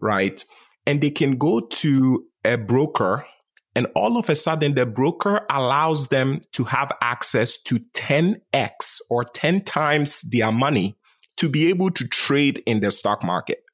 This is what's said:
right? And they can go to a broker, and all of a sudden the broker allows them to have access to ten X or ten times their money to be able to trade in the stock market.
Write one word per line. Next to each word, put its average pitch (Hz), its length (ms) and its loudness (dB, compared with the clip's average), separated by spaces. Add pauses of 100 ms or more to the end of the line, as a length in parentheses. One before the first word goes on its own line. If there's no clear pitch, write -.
right? 98 420 -2 (420)
And 147 160 0
they 143 100 0
can 139 260 0
go 170 240 0
to 131 640 2 (180)
a 120 140 2
broker, 117 680 0 (480)
and 120 220 0
all 226 220 2
of 233 120 -2
a 156 60 2
sudden 151 400 0
the 127 100 2
broker 156 640 -2
allows 139 600 0
them 135 320 0 (120)
to 123 120 -2
have 135 260 -2 (100)
access 120 600 0
to 117 160 0 (140)
ten 165 480 0 (100)
X - 480 0 (100)
or 120 140 0
ten 175 400 -2
times 151 600 0
their 110 280 0
money 117 460 0 (380)
to 170 120 0
be 151 220 2
able 185 220 0
to 123 160 -4
trade 143 580 0
in 110 140 2
the 101 100 0
stock 101 340 0
market. 87 360 -2 (140)